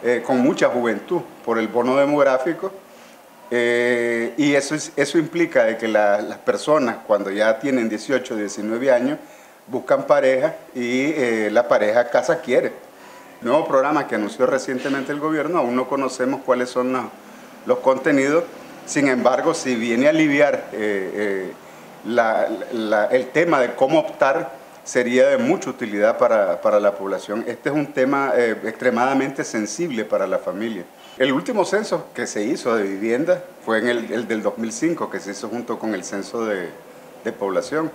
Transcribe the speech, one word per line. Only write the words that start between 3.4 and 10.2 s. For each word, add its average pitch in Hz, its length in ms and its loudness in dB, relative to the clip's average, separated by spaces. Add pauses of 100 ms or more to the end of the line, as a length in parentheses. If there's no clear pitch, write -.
eh, 120 880 0
y 143 160 4
eso 139 220 0
es, - 200 -8
eso 143 220 0
implica 160 480 2
de 113 120 0
que 113 100 -4
la, 107 340 4
las 104 160 -8
personas 117 680 0
cuando 98 260 0
ya 107 280 2
tienen 127 300 0
dieciocho, 123 480 -2
diecinueve 110 540 -2
años, 127 260 2 (500)
buscan 131 380 0
pareja 131 480 4 (200)